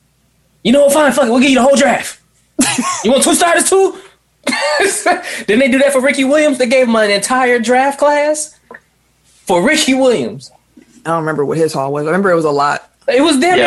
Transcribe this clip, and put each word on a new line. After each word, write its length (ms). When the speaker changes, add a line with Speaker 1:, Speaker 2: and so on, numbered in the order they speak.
Speaker 1:
"You 80
know 120
what? 100
Fine, 180
fuck 140
it. 40
We'll 100
give 100
you 60
the 60
whole 140
draft." 420
<laughs> 460
"You 60
want 120
two 120
starters 340
too?" 300
<laughs> 320
Didn't 140
they 80
do 120
that 120
for 80
Ricky 240
Williams? 320
They 100
gave 220
him 80
an 140
entire 480
draft 400
class 600
for 160
Ricky 300
Williams. 580
Speaker 2:
I 60
don't 100
remember 240
what 140
his 160
haul 180
was. 120
I 20
remember 240
it 60
was 100
a 40
lot. 400
Speaker 1:
It 120
was 180
damn 200
Speaker 3:
Yeah, 80